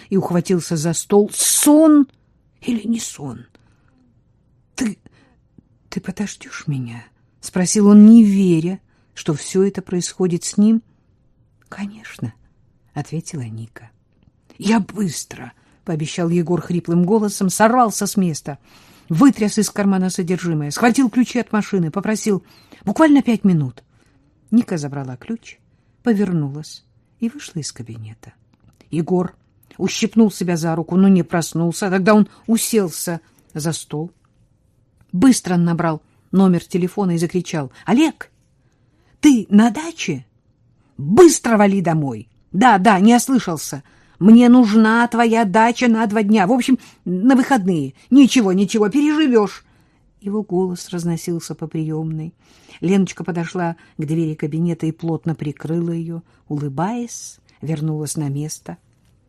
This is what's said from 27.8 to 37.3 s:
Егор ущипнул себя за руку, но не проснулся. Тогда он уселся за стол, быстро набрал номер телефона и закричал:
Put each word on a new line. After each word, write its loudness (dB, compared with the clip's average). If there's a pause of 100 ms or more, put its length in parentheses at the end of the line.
Егор -4 (420)
ущипнул 0
себя -4
за -4
руку, -6
но 6
не 4
проснулся. -4
Тогда 2
он 4 (200)
уселся -4 (320)
за -6
стол, -10 (1000)
быстро 2
набрал -2 (300)
номер 2
телефона -4
и -2
закричал: -6 (140)